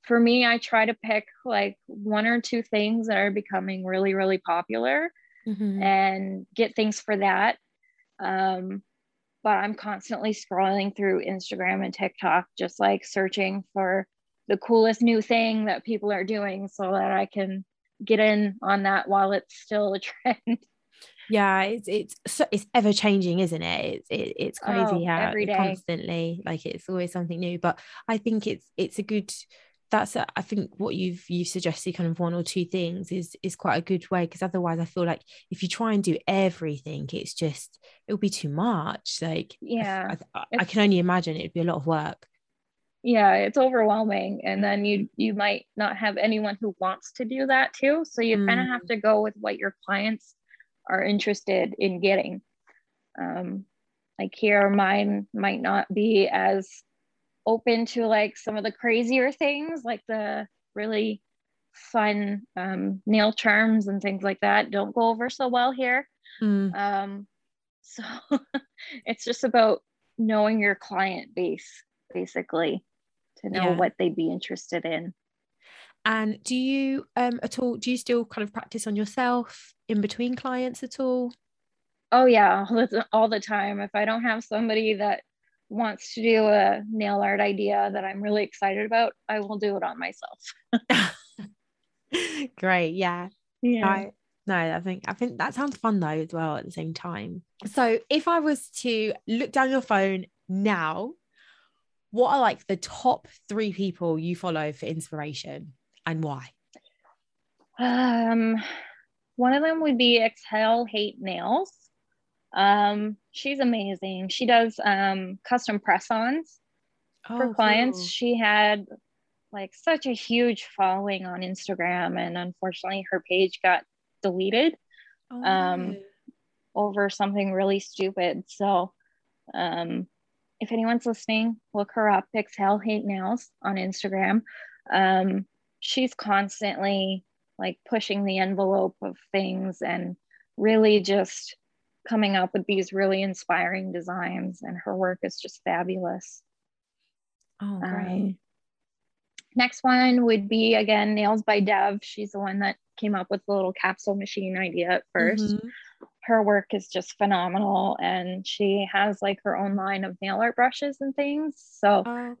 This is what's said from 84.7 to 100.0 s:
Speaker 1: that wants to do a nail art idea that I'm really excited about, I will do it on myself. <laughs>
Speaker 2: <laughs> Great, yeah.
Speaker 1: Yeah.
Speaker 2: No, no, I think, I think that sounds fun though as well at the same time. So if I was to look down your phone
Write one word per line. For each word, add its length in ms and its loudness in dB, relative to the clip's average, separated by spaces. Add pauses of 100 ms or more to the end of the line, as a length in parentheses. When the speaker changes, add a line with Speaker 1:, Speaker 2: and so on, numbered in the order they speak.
Speaker 1:
that 280 -2 (440)
wants 460 -6
to 80 -6
do 240 6
a 460 4
nail 300 0
art 180 2
idea 520 2
that 140 -4
I'm 160 -8
really 220 0
excited 420 -2
about, 280 2 (140)
I 120 -2
will 180 -6
do 200 -2
it 60 -4
on 140 -6
myself. 420 -12 (500)
<laughs> 260 2 (960)
Speaker 2:
<laughs> 480 -6
Great, 340 2
yeah. 360 -4 (340)
Speaker 1:
Yeah. 180 2 (640)
Speaker 2:
No, 80 0
no, 220 0
I 60 -4
think, 260 -6
I 60 -4
think 260 -6
that 160 -2
sounds 220 -4
fun 220 0
though 80 0
as 240 -4
well 260 -2
at 80 -8
the 60 -14
same 220 -8
time. 480 -10 (240)
So 340 2 (100)
if 180 0
I 120 2
was 300 -2 (120)
to 320 -2 (140)
look 240 -2
down 200 2
your 100 2
phone 460 0 (200)